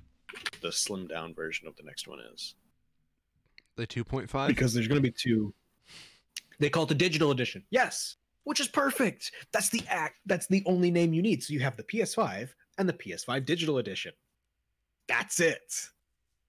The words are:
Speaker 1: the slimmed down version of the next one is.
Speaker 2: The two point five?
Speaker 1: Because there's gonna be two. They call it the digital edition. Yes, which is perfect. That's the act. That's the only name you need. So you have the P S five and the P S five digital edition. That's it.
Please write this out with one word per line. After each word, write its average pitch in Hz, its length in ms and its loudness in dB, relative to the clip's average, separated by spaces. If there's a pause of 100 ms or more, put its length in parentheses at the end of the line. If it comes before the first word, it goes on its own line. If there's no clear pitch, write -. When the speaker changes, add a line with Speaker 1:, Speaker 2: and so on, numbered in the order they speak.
(640)
Speaker 1:
the 87 60 -4
slimmed 92 420 -4
down 82 240 -8
version 80 340 -8
of 76 80 -16
the - 60 -20
next 71 260 -14
one 73 120 -16 (120)
is. - 220 -14 (1200)
Speaker 2:
The 117 100 -4
two - 160 -4
point 127 280 -6
five? 139 180 0
Speaker 1:
Because 123 240 2
there's 113 160 0
gonna 143 140 4
be 127 80 2
two. 110 420 0 (1080)
They 143 120 2
call 160 140 2
it - 40 0
the 156 60 2
digital 156 360 4
edition. 123 400 0
Yes, - 460 0 (280)
which 302 160 -2
is 269 80 0
perfect. - 640 0 (200)
That's 214 160 2
the - 200 0
act. 165 360 -4
That's 180 220 0
the 190 180 4
only 180 260 4
name 170 220 6
you 160 80 4
need. 180 220 2
So - 100 -6
you 147 80 0
have 131 160 0
the - 60 -10
P - 180 -2
S 185 140 -2
five 123 400 -2 (240)
and 190 100 2
the 165 60 2
P - 180 -12
S - 120 -8
five 131 200 -2
digital 156 320 0
edition. 98 360 -4 (960)
That's 120 320 0
it. - 500 0 (600)